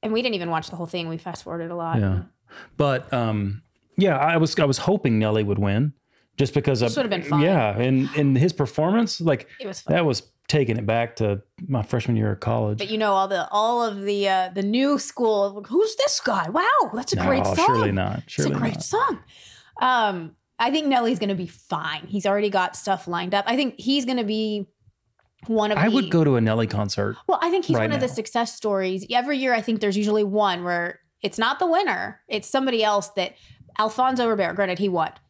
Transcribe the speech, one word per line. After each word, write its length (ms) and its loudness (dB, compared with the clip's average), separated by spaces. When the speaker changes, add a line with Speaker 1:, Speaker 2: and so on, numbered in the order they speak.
Speaker 1:
And 120 -4
we 80 0
didn't 140 -2
even 140 -4
watch 200 -4
the 60 -12
whole 100 -8
thing. 240 -6
We 80 -8
fast 260 -12
forwarded 280 -8
a 40 -10
lot. 240 -2
Speaker 2:
Yeah. 240 0
But, 360 0
um, 480 -2
yeah, 200 4
I 200 2
was, 220 2
I 60 4
was 140 2
hoping 400 2
Nelly 240 2
would 160 0
win 340 2
just 160 0
because 260 2
Speaker 1:
This 140 0
Speaker 2:
of, 100 -2
Speaker 1:
would 80 -2
have 100 -2
been 80 -12
fun. 120 4
Speaker 2:
yeah, 360 4
and, 380 2
and 220 4
his 160 4
performance, 680 0
like, 260 0
Speaker 1:
It 80 -10
was 140 -12
fun. 140 -2
Speaker 2:
that 100 2
was 180 0
taking 300 2
it 80 -4
back 300 0
to 260 0
my 160 -2
freshman 340 -2
year 140 0
of 100 -4
college. 380 0
Speaker 1:
But 100 -6
you 80 -4
know, 160 2
all 140 2
the, 220 -2
all 340 0
of 180 -4
the, 260 -2
uh, 260 0
the 80 -4
new 380 2
school, 720 -2
"Who's 260 0
this 240 0
guy? 300 -2
Wow, 440 2
that's 200 -4
a 20 0
Speaker 2:
No, 100 -2
Speaker 1:
great 200 2
song." 100 2
Speaker 2:
surely 280 4
not. 240 0
Speaker 1:
It's 120 -8
a 40 4
Speaker 2:
Surely 160 2
Speaker 1:
great 140 0
Speaker 2:
not. 100 -8
Speaker 1:
song. 360 0
Um, 540 0
I 100 2
think 180 0
Nelly's 300 2
gonna 160 -2
be 140 -4
fine. 600 -8
He's 180 -4
already 240 2
got 260 0
stuff 320 -4
lined 260 -4
up. 140 0
I 80 0
think 240 -2
he's 260 0
gonna 200 -2
be 420 -4
one 240 2
of 60 0
Speaker 2:
I 120 4
Speaker 1:
the 60 2
Speaker 2:
would 160 0
go 120 4
to 120 4
a 60 4
Nelly 260 2
concert 480 -2
Speaker 1:
Well, 140 2
I 80 0
think 160 0
he's 120 2
Speaker 2:
right 120 2
Speaker 1:
one 40 0
of 80 0
the 60 0
Speaker 2:
now. 60 -4
Speaker 1:
success 400 -4
stories. 560 -2
Every 280 0
year, 160 0
I 80 2
think 200 -2
there's 160 0
usually 260 2
one 400 0
where 360 -4
it's 180 -6
not 200 0
the 80 2
winner. 600 -2
It's 220 -6
somebody 340 0
else 320 0
that, 180 -4
Alfonso 500 0
Ribeiro, 240 0
granted, 260 0
he 100 0
won. 220 -2